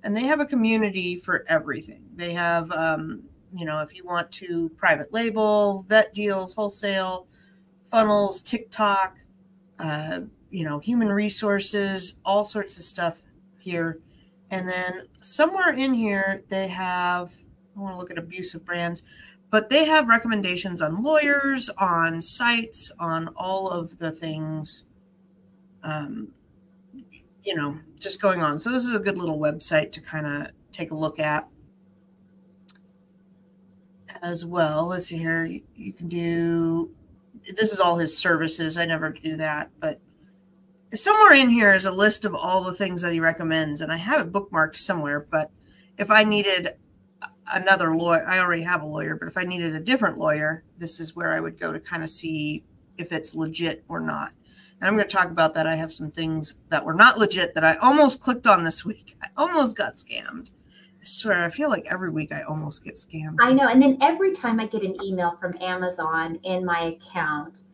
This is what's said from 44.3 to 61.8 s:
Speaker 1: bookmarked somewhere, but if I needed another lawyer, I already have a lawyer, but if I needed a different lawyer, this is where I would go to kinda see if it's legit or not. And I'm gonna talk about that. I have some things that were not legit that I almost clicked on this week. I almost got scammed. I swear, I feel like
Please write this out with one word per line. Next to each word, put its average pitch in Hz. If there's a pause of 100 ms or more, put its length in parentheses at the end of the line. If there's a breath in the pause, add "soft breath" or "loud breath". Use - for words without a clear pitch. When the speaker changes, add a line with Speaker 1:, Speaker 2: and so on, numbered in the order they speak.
Speaker 1:
bookmarked 165
somewhere, 147
but 156 (480 soft breath)
if 202
I 214
needed 202 (760)
another 185
lawyer, 170
I 185
already 170
have 170
a 151
lawyer, 156
but 170
if 165
I 185
needed 175
a 160
different 180
lawyer, 156 (140)
this 170
is 160
where 165
I 165
would 165
go 165
to 160
kinda 165
see 156 (360)
if 170
it's 160
legit 160
or 170
not. 151 (480 soft breath)
And 185
I'm 208
gonna 202
talk 175
about 165
that. 160
I 160
have 160
some 156
things 160 (120)
that 151
were 160
not 226
legit 196
that 160
I 160
almost 277
clicked 247
on 185
this -
week. -
I -
almost 294
got 147
scammed. - (500 soft breath)
I -
swear, 185
I 170
feel 285
like 202